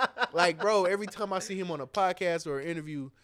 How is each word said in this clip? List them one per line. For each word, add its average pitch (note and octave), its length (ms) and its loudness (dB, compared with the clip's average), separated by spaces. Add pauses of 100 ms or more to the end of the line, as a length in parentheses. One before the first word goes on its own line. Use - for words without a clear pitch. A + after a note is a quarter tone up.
(340)
Like, E3 260 4
bro, G#3 260 4
every G3 220 0
time G3+ 240 -6
I F#3+ 60 0
see F#3+ 220 -6
him F3+ 100 -4
on D#3 100 -4
a C3+ 80 -8
podcast F3+ 600 0
or C#3 120 -2
an C#3+ 80 -8
interview, D3+ 440 -6 (120)